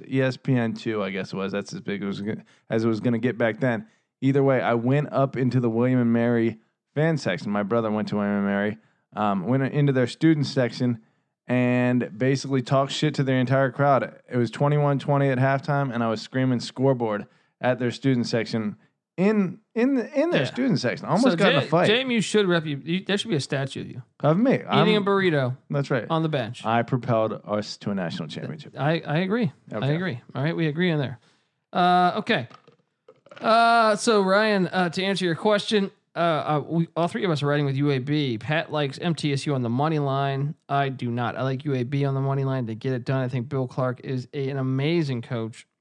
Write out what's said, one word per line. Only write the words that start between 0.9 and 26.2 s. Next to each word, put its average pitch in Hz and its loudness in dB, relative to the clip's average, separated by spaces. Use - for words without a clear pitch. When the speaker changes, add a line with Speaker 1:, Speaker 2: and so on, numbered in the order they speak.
Speaker 1:
I 95 -4
guess 95 -6
it 101 -8
was. 95 -4
That's 101 -6
as 95 -10
big 101 -6
as, 101 -6
as 113 0
it 117 2
was 110 0
gonna 117 0
get 113 -2
back 110 -2
then. 117 0
Either 135 2
way, 131 4
I 107 2
went 131 0
up 131 0
into 127 2
the 120 0
William 123 2
and 117 4
Mary 117 2
fan 156 2
section. 92 -4
My 104 0
brother 110 0
went 107 -2
to 104 -4
William 101 0
and 101 0
Mary. 101 -2
Um, 101 0
went 135 2
into 143 2
their 127 2
student 151 2
section 120 -2
and 123 0
basically 135 0
talked 135 2
shit 151 0
to 147 0
their 131 2
entire 131 2
crowd. 135 2
It 127 -4
was 113 2
twenty-one 143 2
twenty 139 2
at 127 0
halftime, 135 0
and 117 -2
I 117 0
was 110 -2
screaming 131 0
"scoreboard" 120 0
at 123 0
their 120 0
student 120 0
section 110 -2
in, 196 2
in, 254 0
in 311 2
their 269 2
Speaker 2:
Yeah. 131 0
Speaker 1:
student 233 0
section. 104 -4
I 120 -6
almost 208 4
Speaker 2:
So 170 0
Speaker 1:
got 165 4
in 277 2
a - 4
Speaker 2:
J-, 113 -2
Speaker 1:
fight. 160 4
Speaker 2:
J 233 4
M 262 -4
U 233 2
should 208 2
rep 165 2
you. 143 -6
You, 170 -4
there 196 -2
should 220 -8
be 175 0
a 135 0
statue 135 -4
of - -12
you. 123 -14
Speaker 1:
Of 156 4
me. 240 4
Speaker 2:
Eating 98 -2
Speaker 1:
I'm 147 4
Speaker 2:
a 214 4
burrito 175 2
Speaker 1:
That's 143 -2
right. 120 0
Speaker 2:
on 160 2